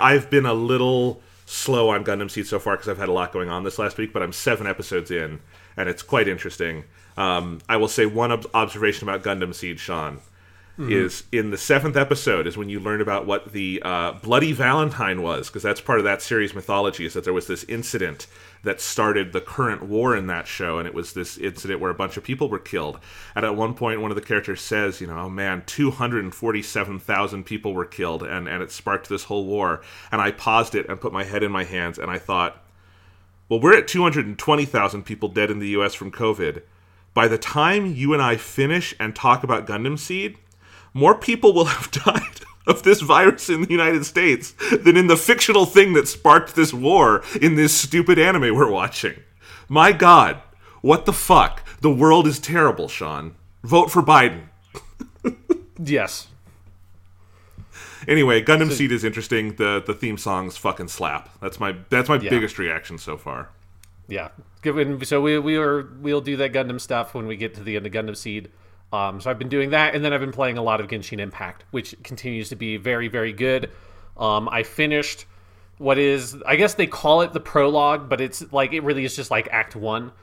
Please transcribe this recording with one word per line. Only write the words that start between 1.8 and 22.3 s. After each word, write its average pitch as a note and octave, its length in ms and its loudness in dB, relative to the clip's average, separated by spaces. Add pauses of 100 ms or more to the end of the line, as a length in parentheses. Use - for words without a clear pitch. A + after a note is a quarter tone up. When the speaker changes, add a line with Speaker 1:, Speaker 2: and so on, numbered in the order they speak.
Speaker 1:
on G#2 140 0
Gundam G2+ 260 -4
Seed G2+ 160 -8
so G2+ 140 -4
far G2 160 -2
'cause G#2 140 -6
I've F#2+ 80 -6
had G2 100 -6
a F2+ 60 0
lot F2+ 180 -2
going F2+ 180 -6
on F2 140 -6
this G2 160 -8
last G#2 180 -6
week, A2 140 -6
but F#2+ 100 -4
I'm F2 120 -6
seven G#2+ 340 -4
episodes F2+ 420 -6
in, D#2 300 -6 (380)
and F#2 100 -4
it's F2+ 160 -8
quite A#2 240 0
interesting. E2 560 -6 (320)
Um, F2 440 -4 (100)
I A2+ 80 2
will G#2+ 100 0
say A2 180 0
one A#2 280 0
ob-, A2 200 -6
observation G#2+ 540 -2
about G2 160 -6
Gundam F#2+ 320 -6
Seed, E2+ 240 -12
Sean, D#2 400 -8 (600)
Speaker 2:
Mm-hmm. B2 120 -6
Speaker 1:
is F#2 400 -2
in A2 180 -2
the G2 80 -6
seventh C#3+ 400 0
episode C3+ 480 0
is F2 100 -8
when G2+ 140 -8
you G2+ 100 -8
learn G#2+ 220 -4
about G2+ 240 -4
what G2+ 260 -4
the, F#2+ 320 -6
uh, F2 280 -4
Bloody C#3 400 0
Valentine B2+ 720 -2
was, D#2 260 -6
'cause - 140 -12
that's G#2 180 -2
part A#2+ 160 0
of G2+ 80 2
that G2 160 -2
series G#2+ 320 -2
mythology, G2+ 500 -4
is D#2+ 120 -8
that F2 80 -8
there F2+ 100 -2
was F2+ 140 -4
this F2+ 160 -8
incident G2 640 -8 (340)
that G2+ 180 -6
started G2+ 540 -2
the F#2 80 -4
current A#2 400 -6
war A2+ 340 0
in F#2+ 120 -4
that E2+ 180 -6
show, E2+ 320 -6
and E2+ 100 -6
it - 60 -14
was F2 200 -10
this F2+ 220 -10
incident F#2+ 440 -8
where F#2 100 -4
a F2 60 -6
bunch F#2+ 200 -6
of G2+ 80 -12
people C3 240 -4